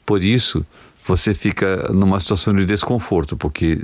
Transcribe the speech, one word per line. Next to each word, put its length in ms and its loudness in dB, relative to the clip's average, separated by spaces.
Por 160 2
isso, 420 0
você 300 0
fica 580 -2
numa 280 4
situação 340 0
de 100 2
desconforto, 720 -2
porque 480 -2